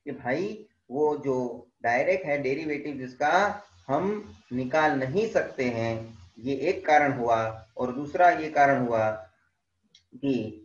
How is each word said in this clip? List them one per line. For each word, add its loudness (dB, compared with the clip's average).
कि -10
भाई, -6
वो 0
जो -4
डायरेक्ट 0
है 0
डेरिवेटिव -4
जिसका 0
हम -4
निकाल 2
नहीं 0
सकते -2
हैं, -4
ये -4
एक -2
कारण 6
हुआ। 0
और -2
दूसरा 4
ये 0
कारण 4
हुआ 0
कि -4